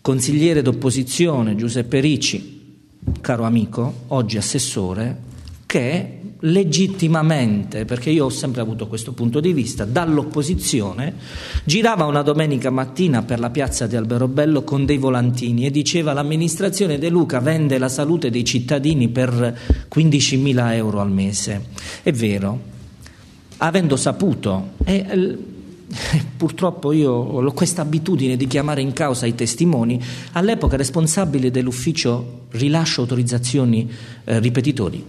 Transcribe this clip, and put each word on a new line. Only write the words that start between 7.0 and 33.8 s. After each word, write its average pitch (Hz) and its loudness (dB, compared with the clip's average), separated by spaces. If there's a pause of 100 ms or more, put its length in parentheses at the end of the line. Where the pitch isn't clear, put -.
perché 123 -4
io 156 4
ho 127 0
sempre 123 -4
avuto 110 -4
questo 110 -8
punto 120 0
di 180 2
vista, 113 -2
dall'opposizione 147 -2 (500)
girava 202 4
una 147 2
domenica 143 2
mattina 127 0
per 117 -2
la 120 -2
piazza 123 -2
di 113 -2
Alberobello 131 2
con 139 0
dei 143 2
volantini 123 2
e 143 0
diceva: 151 0
"L'amministrazione 160 0
De 165 0
Luca 165 2
vende 147 2
la 127 2
salute 147 0
dei 117 0
cittadini 135 2
per 120 0 (300)
quindicimila 135 4
euro 107 0
al 101 0
mese". 98 -2 (340)
È 175 2
vero, 107 0 (960)
avendo 160 2
saputo, 120 0 (100)
e, 196 2
eh, - -2 (320)
<laughs> - -2
purtroppo 160 -2
io 151 4
ho 123 0
questa 175 0
abitudine 151 0
di 135 0
chiamare 139 0
in 135 -2
causa 127 0
i 113 0
testimoni, 123 2 (300)
all'epoca 175 2
responsabile 143 0
dell'ufficio 123 -2
rilascio 143 0
autorizzazioni, 120 0 (340)